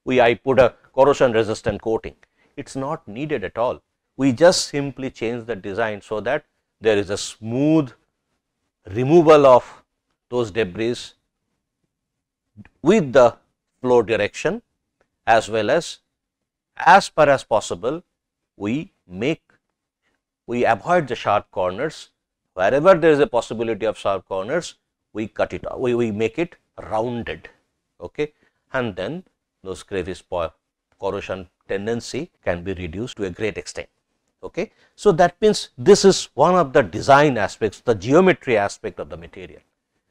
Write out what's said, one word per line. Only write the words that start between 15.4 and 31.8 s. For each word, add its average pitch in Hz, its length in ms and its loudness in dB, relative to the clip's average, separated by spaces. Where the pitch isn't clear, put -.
well 107 200 -2
as, - 220 -8
as 196 120 4
far 151 220 2
as 135 140 2
possible, 110 600 -4
we 104 180 -4
make, 110 360 -6
we 120 180 -2
avoid 147 420 0
the 120 80 -6
sharp 104 360 -2
corners. 98 580 -6
Wherever 139 420 4
there 165 160 4
is 143 80 4
a 143 80 2
possibility 113 580 -6
of 107 120 -4
sharp 98 300 -6
corners, 110 480 -8
we 107 140 -8
cut - 260 -6
it - 140 -12
off, 87 120 -10
we, 123 140 -2
we 117 180 -2
make 110 280 -4
it 175 160 -6
rounded, 110 580 -8
okay? 147 300 -10
And 120 220 -6
then 127 280 -10
those 92 200 -12
crevice 90 380 -8
po-, 85 320 -8
corrosion 95 480 -10
tendency 110 640 -8